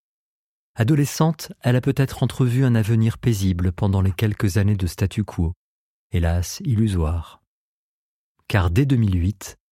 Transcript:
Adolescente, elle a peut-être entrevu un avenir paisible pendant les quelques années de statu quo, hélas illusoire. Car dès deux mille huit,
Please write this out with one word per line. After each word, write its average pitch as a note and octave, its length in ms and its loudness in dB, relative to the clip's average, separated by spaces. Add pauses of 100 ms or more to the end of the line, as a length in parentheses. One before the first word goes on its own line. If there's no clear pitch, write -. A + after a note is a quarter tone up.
(760)
Adolescente, D3 760 0 (100)
elle B2 140 2
a B2+ 60 2
peut-être C3+ 420 -2
entrevu B2+ 420 0
un B2 80 4
avenir A2+ 440 2
paisible F#2+ 540 0
pendant G2 300 0
les F#2+ 120 0
quelques G#2 440 -2
années G#2 180 2
de F#2+ 120 -2
statu G2+ 360 -2
quo, E2 300 -2 (580)
hélas E2+ 540 -2
illusoire. F#2 760 0 (1080)
Car F2 240 2
dès B2 140 2
deux C#3 100 0
mille G2+ 240 2
huit, - 380 -4 (140)